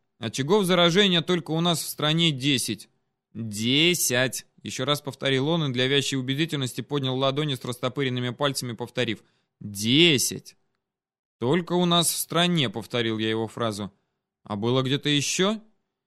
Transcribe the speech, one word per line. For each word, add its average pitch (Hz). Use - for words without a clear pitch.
Очагов 143
заражения 175
только 175
у 160
нас 170
в -
стране 160
десять». 131
«Десять!» 123
ещё 127
раз 143
повторил 135
он 165
и 135
для 127
вящей 139
убедительности 135
поднял 131
ладони 139
с -
растопыренными 127
пальцами, 131
повторив: 113
«Десять!» 120
«Только 170
у 180
нас 170
в -
стране», 165
повторил 113
я 110
его 110
фразу. 107
«А 104
было 120
где-то 139
ещё?» 185